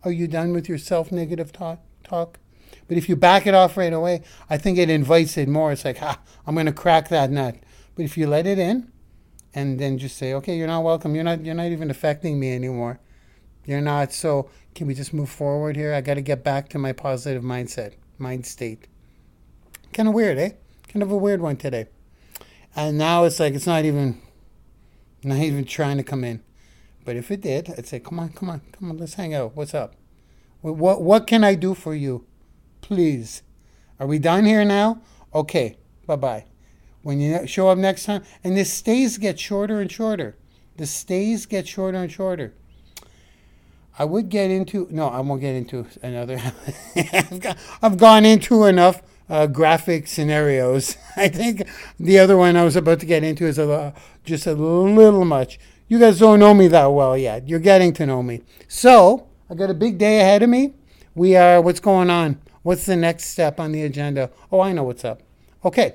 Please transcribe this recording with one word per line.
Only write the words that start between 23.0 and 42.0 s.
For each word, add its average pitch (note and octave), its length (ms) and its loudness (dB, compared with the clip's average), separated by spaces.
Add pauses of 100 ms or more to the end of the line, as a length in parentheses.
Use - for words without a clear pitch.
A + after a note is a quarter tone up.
it's E3+ 160 0
like, D3 160 -2
it's C#3 100 -8
not D#3+ 200 -2
even, C#3+ 360 -4 (1000)
not C#3 160 -4
even C#3+ 260 -4
trying C#3 320 -6
to C3+ 60 -6
come C3 200 -8
in. A#2 180 -10 (640)
But A#2+ 120 -10
if A#2+ 160 -10
it G3+ 100 -10
did, D#3 340 -8
I'd A#2+ 120 -16
say, B2+ 120 -14
"Come E3+ 200 -14
on, E3 100 -10
come F3+ 220 -12
on, D3+ 100 -12 (100)
come F3+ 200 -14
on, D#3+ 60 -12
let's E3 180 -14
hang F3+ 180 -10
out. B2 220 -8
What's D3 180 -12
up? A#2+ 220 -10 (680)
Wh-, D#3+ 160 -10
what, F#3 240 0
what G#3 240 2
can A3+ 180 4
I G3 120 4
do F#3 180 -4
for D#3 220 -10
you? C#3 300 -8 (560)
Please." D#3 600 -4 (580)
Are C3+ 60 -8
we D3+ 140 -2
done F3 260 2
here G#3+ 180 4
now? G#3 380 0 (320)
Okay, D3 440 -4 (280)
bye-bye. C3 400 -6 (640)
When C#3+ 140 -4
you D3+ 160 -2
ne-, F3+ 100 -8
show F#3+ 220 0
up F#3 80 2
next F#3+ 260 -2
time, G3+ 180 -6 (220)
and F#3 140 -2
the G3 80 0
stays A#3+ 520 -2
get F#3+ 220 -6
shorter G#3 400 -6
and F#3+ 100 -6
shorter. G3 460 -8 (400)
The D#3 100 -10
stays G3 600 -6
get F#3+ 200 -8
shorter F#3+ 340 -8
and F3+ 120 -8